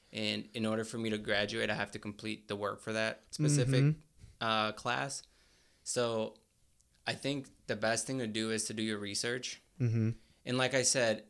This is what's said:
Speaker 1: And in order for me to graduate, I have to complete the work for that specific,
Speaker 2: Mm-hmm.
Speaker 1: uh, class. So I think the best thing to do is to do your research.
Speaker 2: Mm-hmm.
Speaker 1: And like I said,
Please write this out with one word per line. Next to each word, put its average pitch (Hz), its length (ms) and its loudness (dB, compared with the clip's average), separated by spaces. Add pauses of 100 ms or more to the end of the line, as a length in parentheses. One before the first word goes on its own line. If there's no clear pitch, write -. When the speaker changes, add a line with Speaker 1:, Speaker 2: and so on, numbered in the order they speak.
(120)
Speaker 1:
And 107 420 -2
in 113 100 -2
order 110 200 0
for 113 120 -8
me 113 140 -2
to 107 80 0
graduate, 107 500 0
I 104 60 0
have 101 180 -2
to 107 60 -10
complete 107 500 -8
the 104 80 -2
work 101 240 -4
for 110 140 -6
that 110 360 -2
specific, 139 540 4
Speaker 2:
Mm-hmm. 151 140 4 (420)
Speaker 1:
uh, 110 320 2
class. 135 500 -4 (600)
So 113 500 0 (720)
I 113 60 0
think 135 360 -2 (180)
the 113 100 -2
best 110 300 0
thing 131 140 -2
to 117 60 -2
do 110 240 -2
is 110 140 0
to 117 100 -6
do 110 80 -2
your 107 160 -2
research. 110 640 -4 (200)
Speaker 2:
Mm-hmm. 113 300 4 (360)
Speaker 1:
And 123 120 0
like 127 140 2
I 131 100 4
said, 117 480 2